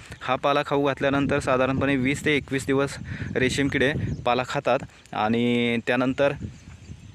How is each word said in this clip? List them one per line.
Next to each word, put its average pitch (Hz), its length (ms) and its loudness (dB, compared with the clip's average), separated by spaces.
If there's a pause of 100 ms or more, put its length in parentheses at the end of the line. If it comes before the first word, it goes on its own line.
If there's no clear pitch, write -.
(220)
हा 127 140 0
पाला 143 300 2
खाऊ 143 200 2
घातल्यानंतर 139 540 2
साधारणपणे 135 560 2
वीस 135 300 -2
ते 151 100 4
एकवीस 135 300 -2
दिवस 139 320 0 (380)
रेशीम 127 320 2
किडे 139 260 2 (320)
पाला 123 220 2
खातात - 320 0 (340)
आणि 117 640 2 (100)
त्यानंतर, 131 460 2 (800)